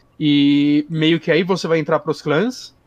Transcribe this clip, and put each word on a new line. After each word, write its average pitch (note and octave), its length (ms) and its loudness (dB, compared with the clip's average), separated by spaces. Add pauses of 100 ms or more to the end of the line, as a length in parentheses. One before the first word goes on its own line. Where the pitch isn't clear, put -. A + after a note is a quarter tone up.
(200)
e D3 680 2
meio D#3+ 300 0
que E3+ 120 -2
aí E3 120 2
você F3+ 240 -2
vai E3 120 0
entrar D3+ 200 -2
pros D3 220 -8
clãs. F3 520 -4 (140)